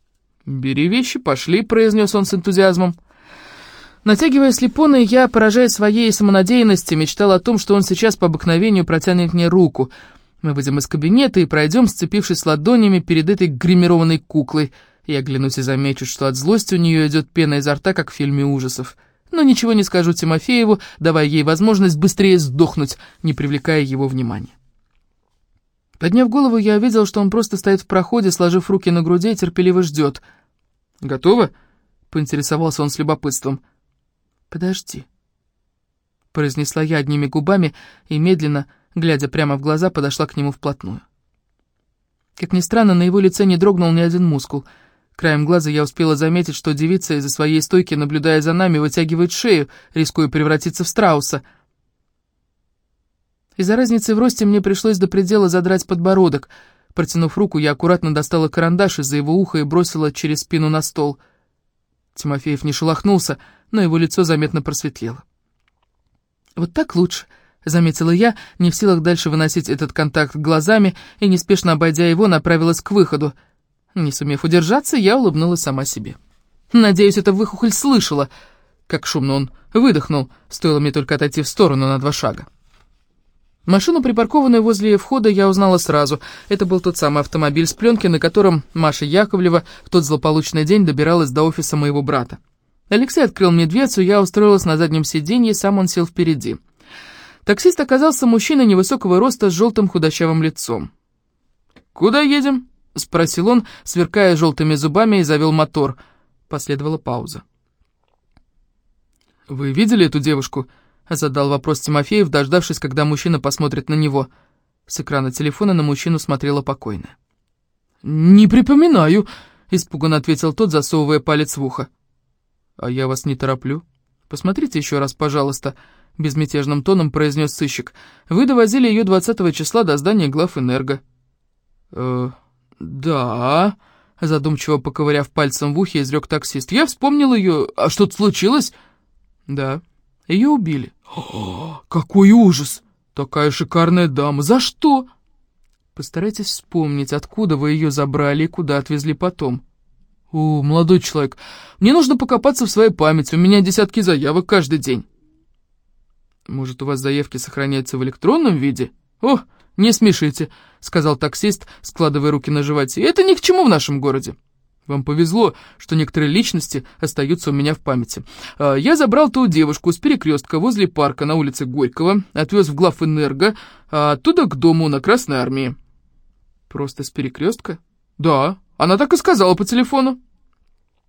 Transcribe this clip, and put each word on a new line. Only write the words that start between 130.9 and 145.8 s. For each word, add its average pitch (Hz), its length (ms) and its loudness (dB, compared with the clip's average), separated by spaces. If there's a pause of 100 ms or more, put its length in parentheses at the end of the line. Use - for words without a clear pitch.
Э, 127 400 -6 (500)
«Да», 135 960 -2 (440)
задумчиво 151 580 -2
поковыряв 143 520 -4
пальцем 147 440 -2
в 156 40 -2
ухе, 175 220 -2
изрек 139 260 -4
таксист. 147 460 -8
«Я 277 140 2
вспомнил 277 480 0
ее. 180 420 0
А 147 140 0
что-то - 240 0
случилось?» 208 580 0 (720)
«Да, 139 360 -6 (440)
ее 220 260 2
убили». 165 400 -2 (220)
«О, 120 760 -12
какой 196 420 4
ужас! 185 520 4 (320)
Такая 147 360 -2
шикарная 165 580 0
дама! 143 340 -2
За 214 180 4
что?» 262 460 0 (880)